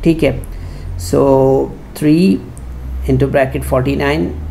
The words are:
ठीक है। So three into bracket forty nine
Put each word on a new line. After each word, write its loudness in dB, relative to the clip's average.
ठीक 2
है। 0
So 4
three 4
into 2
bracket 0
forty 0
nine 0